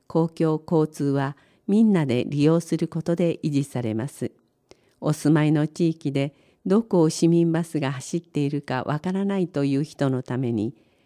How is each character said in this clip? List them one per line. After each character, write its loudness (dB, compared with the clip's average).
公 0
共 -2
交 0
通 -6
は -2
み 4
ん 4
な 2
で 0
利 -2
用 4
す -4
る -2
こ -6
と -2
で 0
維 -2
持 0
さ -6
れ -2
ま -4
す。 -10
お 0
住 0
ま 4
い 2
の 2
地 -2
域 -6
で -2
ど 2
こ 2
を 4
市 2
民 4
バ 0
ス -6
が -2
走 -8
っ -6
て -6
い 0
る -4
か -4
わ -4
か -6
ら -2
な -2
い 0
と -2
い 0
う 0
人 -2
の -4
た -6
め -2
に、 -2